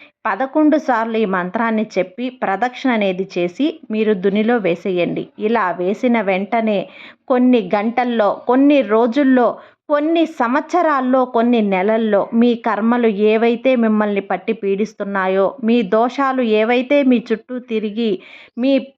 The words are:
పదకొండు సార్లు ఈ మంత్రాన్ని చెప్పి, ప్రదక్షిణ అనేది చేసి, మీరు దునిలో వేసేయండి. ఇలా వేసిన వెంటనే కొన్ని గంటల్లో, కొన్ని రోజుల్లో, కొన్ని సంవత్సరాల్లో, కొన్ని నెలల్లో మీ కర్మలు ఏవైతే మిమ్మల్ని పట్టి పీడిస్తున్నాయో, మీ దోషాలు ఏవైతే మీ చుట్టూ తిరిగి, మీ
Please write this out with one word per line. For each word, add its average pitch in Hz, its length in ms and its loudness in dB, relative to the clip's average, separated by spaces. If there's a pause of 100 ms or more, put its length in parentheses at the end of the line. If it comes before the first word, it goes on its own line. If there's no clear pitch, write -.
(240)
పదకొండు 269 540 0
సార్లు 226 380 -2
ఈ 220 80 0
మంత్రాన్ని 214 600 -2
చెప్పి, 190 460 -6
ప్రదక్షిణ 240 600 -4
అనేది 190 340 0
చేసి, 180 420 -4 (240)
మీరు 220 240 0
దునిలో 202 420 0
వేసేయండి. 175 680 -2 (140)
ఇలా 208 320 -2
వేసిన 208 500 -2
వెంటనే 202 580 0 (500)
కొన్ని 247 400 4
గంటల్లో, 226 600 0 (180)
కొన్ని 277 360 4
రోజుల్లో, 240 680 2 (400)
కొన్ని 311 440 0
సంవత్సరాల్లో, 285 920 0
కొన్ని 240 380 0
నెలల్లో 208 720 0
మీ 233 200 4
కర్మలు 233 540 0 (160)
ఏవైతే 233 520 2
మిమ్మల్ని 214 440 0
పట్టి 196 320 -4
పీడిస్తున్నాయో, 196 920 -2 (180)
మీ 233 180 2
దోషాలు 247 600 0 (100)
ఏవైతే 247 500 2
మీ 254 160 4
చుట్టూ 226 400 -6
తిరిగి, 220 520 -4 (480)
మీ 262 140 0 (260)